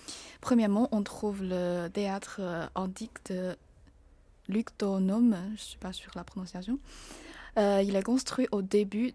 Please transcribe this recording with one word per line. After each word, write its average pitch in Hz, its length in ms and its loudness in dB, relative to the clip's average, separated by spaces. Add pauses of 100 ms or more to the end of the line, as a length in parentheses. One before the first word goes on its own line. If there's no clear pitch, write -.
(420)
Premièrement, 220 500 4
on 208 120 2
trouve 202 400 -6
le 175 440 -2
théâtre, 196 520 -4
euh, 175 340 -4
antique 190 560 -6
de 185 260 -4 (920)
Luctonum, 196 880 2 (180)
je - 60 -10
suis - 160 -14
pas 185 160 -8
sûre - 200 -14
de - 40 -10
la 175 60 -8
prononciation. 185 560 -6 (800)
Euh, 202 260 6
il 196 100 2
est 190 60 4
construit 254 500 2
au 202 120 2
début 208 520 2